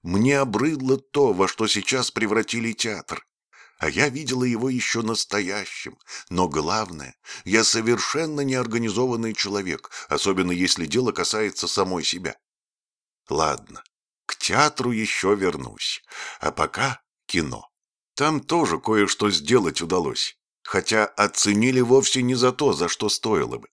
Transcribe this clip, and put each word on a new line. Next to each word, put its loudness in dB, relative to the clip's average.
мне 2
обрыдло 2
то, 2
во 4
что -2
сейчас 0
превратили -2
театр, -8
а -2
я 2
видела -4
его 0
еще -2
настоящим, -4
но 2
главное, -4
я 4
совершенно 0
неорганизованный -2
человек, -4
особенно 0
если 0
дело 0
касается -4
самой 0
себя. -4
Ладно, -2
к -8
театру 0
еще 0
вернусь, -4
а -2
пока -2
кино. -4
Там 0
тоже 0
кое-что 2
сделать 2
удалось, -2
хотя 0
оценили 2
вовсе 4
не 0
за 4
то, 2
за 0
что -4
стоило 0
бы. -16